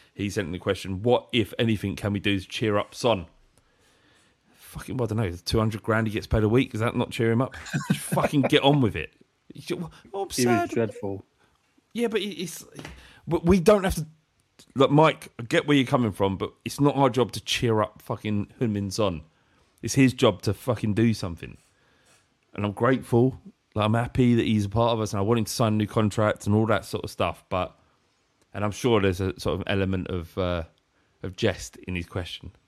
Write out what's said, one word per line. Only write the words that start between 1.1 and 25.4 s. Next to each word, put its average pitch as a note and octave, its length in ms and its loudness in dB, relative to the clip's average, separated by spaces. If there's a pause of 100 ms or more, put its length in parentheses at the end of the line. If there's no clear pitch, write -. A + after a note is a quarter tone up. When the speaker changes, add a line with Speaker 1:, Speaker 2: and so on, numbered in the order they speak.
Speaker 1:
if A2+ 260 0
anything, G#2+ 380 0
can G#2 180 -4
we G2+ 60 -2
do G2+ 200 0
to F#2 80 -10
cheer G#2+ 300 -2
up - 160 -4
Son?" G#2 320 0 (1300)
Fucking, - 460 -12
well, B2 80 -2
I - 20 -6
don't G#2+ 160 -4
know. F#2 80 -2
The F2 60 -10
two - 220 -2
hundred G#2+ 220 0
grand A2 260 0
he G2+ 60 -4
gets - 140 -6
paid A2 160 2
a G#2+ 60 4
week, B2 220 2
does G#2+ 100 -6
that A#2+ 140 -2
not A#2+ 140 -2
cheer A2+ 220 0
him A2+ 100 2
up? - 140 -4 (320)
Just - 140 -2
fucking - 420 0
get C3+ 200 2
on C#3+ 180 4
with G#2 160 0
it. - 160 -10 (400)
You, - 240 -8
what B3+ 560 -10
Speaker 2:
He B2 120 2
was A#2+ 180 2
Speaker 1:
absurd. - 80 -6
Speaker 2:
dreadful. G2+ 520 -6 (720)
Speaker 1:
Yeah, A#3 160 -2
but G#3+ 100 -2
it, G3+ 220 -6
it's, - 240 -12 (600)
but E3 200 -2
we F3+ 160 6
don't G3 240 6
have F#3 100 0
to. D#3 100 -4 (720)
Look, C3 160 6
Mike, D3 380 4 (100)
I B2 40 -12
get D#3 240 0
where D3 100 6
you're C3 80 4
coming B2 260 2
from, F#2+ 240 0
but G2 160 -6 (140)
it's - 160 -8
not C#3 140 4
our C3+ 140 4
job A2+ 240 0
to - 80 -10
cheer A2 400 0
up - 200 -6
fucking G#2 460 -4 (120)
Heung-min G2+ 320 -2
Son. F#2+ 300 -2 (600)
It's - 120 -6
his C3 200 4
job G#2+ 300 2
to G#2 100 0
fucking G#2+ 420 -4
do A2+ 180 4
something. E2+ 440 -10 (960)
And G2+ 120 -4
I'm G#2 80 -2
grateful. B2 640 2 (360)
Like, G#2 100 2
I'm G#2+ 80 2
happy A#2+ 420 2
that G#2+ 100 2
he's G#2 200 2
a G2+ 40 -8
part A#2 240 2
of A2+ 60 -2
us, G#2+ 140 -4
and G#2 60 -2
I - 40 0
want A#2 160 2
him G#2+ 60 -2